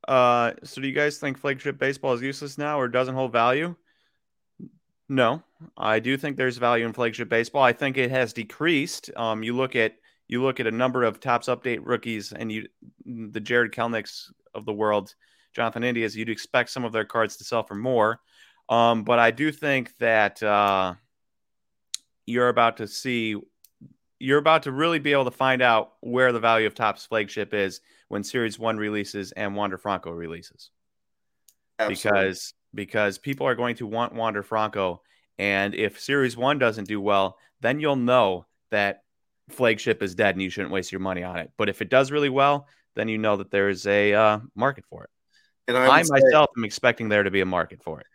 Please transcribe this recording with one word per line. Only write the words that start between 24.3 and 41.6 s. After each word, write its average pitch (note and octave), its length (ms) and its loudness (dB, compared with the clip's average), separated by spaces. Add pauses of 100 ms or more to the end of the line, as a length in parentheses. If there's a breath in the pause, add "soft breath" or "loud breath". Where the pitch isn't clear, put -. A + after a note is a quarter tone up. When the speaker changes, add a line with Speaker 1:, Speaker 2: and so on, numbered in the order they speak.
Speaker 1:
about D#3+ 240 4
to C#3 100 -6
really D#3+ 280 0
be C#3+ 120 0
able C#3 120 2
to B2 80 -4
find C3 280 0
out A#2 400 2
where B2+ 300 2
the A#2+ 80 -2
value A2 300 2
of G#2 60 -4
Topps G#2+ 300 -2
flagship G#2+ 480 -4
is G2 280 -2 (260 soft breath)
when G2+ 160 -8
Series A2+ 360 -4
one A2+ 180 -2
releases G#2 560 -6
and G2+ 240 -6
Wander G2+ 200 -4
Franco F#2 360 -6
releases. E2+ 580 -14 (1080)
Speaker 2:
Absolutely. G#2 160 -2
Speaker 1:
Because, F#2+ 580 -2 (180)
because G#2 460 -4
people C#3 300 -6
are A#2+ 80 0
going A#2+ 200 -4
to A#2 100 -10
want A2+ 280 -4
Wander A2 300 -4
Franco, G#2 580 -4 (340)
and G2+ 380 -2
if G#2 240 -4
Series C3 380 -2
one C3+ 240 0
doesn't A2 260 0
do G#2 140 -4
well, G2 380 2 (220 soft breath)
then C3 200 -2
you'll C#3+ 160 0
know A#2+ 500 2 (240)
that G2+ 320 -2 (460)
flagship A2+ 520 0
is F#2 140 -4
dead G2 220 2
and F#2+ 60 -4
you F#2 80 -4
shouldn't F#2 220 -8
waste F#2+ 200 -4
your F#2+ 80 -8
money F#2 240 -6
on F2+ 140 -8
it. D#2+ 180 -12
But G#2+ 120 0